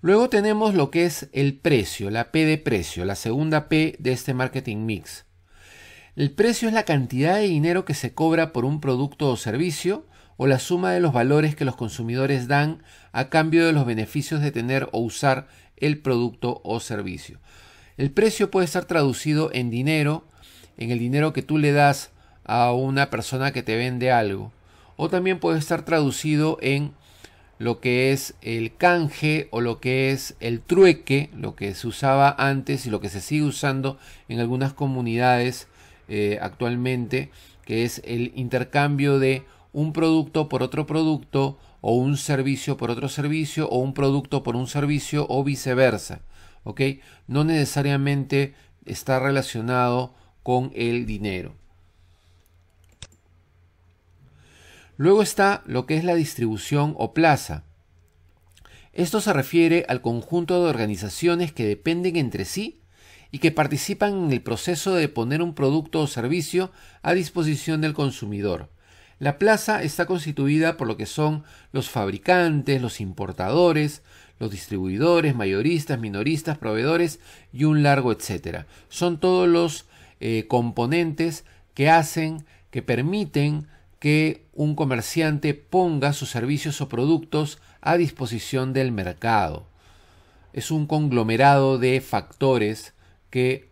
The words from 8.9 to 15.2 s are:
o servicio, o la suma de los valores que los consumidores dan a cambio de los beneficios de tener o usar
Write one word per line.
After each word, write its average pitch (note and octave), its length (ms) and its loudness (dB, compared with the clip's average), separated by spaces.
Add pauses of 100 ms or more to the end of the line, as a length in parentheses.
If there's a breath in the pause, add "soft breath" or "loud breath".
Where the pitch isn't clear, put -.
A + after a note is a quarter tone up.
o A#2+ 60 0
servicio, E3+ 680 -2 (300 soft breath)
o C3+ 100 0
la C3+ 120 4
suma F3+ 340 0
de F3+ 80 2
los D#3+ 140 2
valores D3 420 2
que - 80 -4
los B2+ 100 -2
consumidores B2 760 -4
dan D3 340 0 (300 loud breath)
a C3 160 -2
cambio D#3+ 380 4
de D#3+ 60 4
los C#3+ 140 2
beneficios A#2+ 560 -4
de D3 100 0
tener B2+ 400 -2
o - 80 -2
usar B2+ 480 0 (300 soft breath)